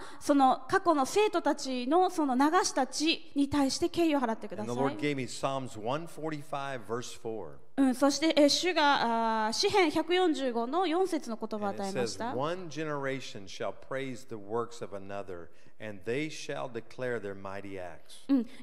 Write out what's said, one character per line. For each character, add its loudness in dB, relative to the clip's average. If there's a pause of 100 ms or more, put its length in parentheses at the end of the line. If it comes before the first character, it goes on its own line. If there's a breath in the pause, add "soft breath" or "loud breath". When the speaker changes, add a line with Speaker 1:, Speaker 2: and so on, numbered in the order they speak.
(200 loud breath)
Speaker 1:
そ 4
の 6
過 4
去 4
の 4
生 4
徒 0
た 2
ち -4
の 6
そ 0
の 2
流 6
し 0
た 2
血 0
に 2
対 2
し -4
て 2
敬 2
意 4
を 4
払 0
っ -6
て -10
く -8
だ -6
さ -2
い。 0
Speaker 2:
And 4
the -2
Lord -8
gave 0
me -2
Psalms -2
one -2
forty-five, -6
verse -6
four. -8 (200)
Speaker 1:
う 4
ん、 2
そ 4
し 0
て、 4
え 8
ー、 8
主 2
が、 2
あ 0
ー、 -2
詩 2
編 6
百 2
四 6
十 0
五 0
の 2
四 2
節 -2
の -4
言 -6
葉 -2
を 0
与 -6
え -4
ま 0
し -4
た。 -4
Speaker 2:
And -2
it 0
says, -
"One -10
generation -4
shall -6
praise -6
the -8
works -4
of -8
another, -8 (320 soft breath)
and -8 (100)
they -2
shall -6
declare -4
their -6
mighty -8
acts." -10
Speaker 1:
う 4
ん、 2 (160 loud breath)